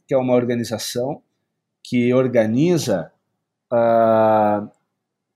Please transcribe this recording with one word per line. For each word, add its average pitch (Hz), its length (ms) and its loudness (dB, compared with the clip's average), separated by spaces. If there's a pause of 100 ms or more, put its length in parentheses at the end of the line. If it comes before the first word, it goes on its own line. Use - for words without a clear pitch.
que - 60 -10
é 135 60 2
uma 127 160 0
organização 120 880 -4 (600)
que 123 300 -2
organiza, 123 1000 0 (600)
ah, 110 960 2 (680)